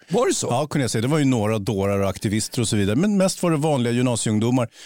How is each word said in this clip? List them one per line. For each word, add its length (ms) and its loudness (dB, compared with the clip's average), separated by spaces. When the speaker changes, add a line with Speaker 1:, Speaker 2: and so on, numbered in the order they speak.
Speaker 1:
Var 200 2
det 60 0
så? 160 -4
Speaker 2:
Ja, 160 0
kunde 160 -2
jag 80 -2
säga. 120 -2
Det 60 0
var 100 2
ju 60 2
några 340 2
dårar 420 0
och 80 0
aktivister 520 -4
och 80 0
så 80 0
vidare. 200 2
Men 200 2
mest 260 0
var 80 2
det 60 2
vanliga 360 0
gymnasieungdomar 760 0